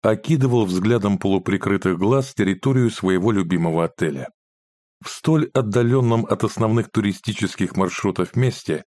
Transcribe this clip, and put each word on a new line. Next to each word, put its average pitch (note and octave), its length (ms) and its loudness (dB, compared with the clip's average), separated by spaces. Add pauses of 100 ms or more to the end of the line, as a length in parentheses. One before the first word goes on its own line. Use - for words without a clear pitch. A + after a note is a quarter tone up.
окидывал A#2+ 600 2
взглядом G2 520 0
полуприкрытых F#2+ 800 0
глаз B2+ 360 0
территорию A2+ 580 0
своего F#2 400 0
любимого E2+ 540 0
отеля. D2 440 -4 (760)
В - 60 -14
столь D#3 440 0
отдалённом A#2+ 720 2
от - 180 -2
основных A2 480 0
туристических G2+ 840 -2
маршрутов F#2 600 -2
месте A#2 480 -2 (100)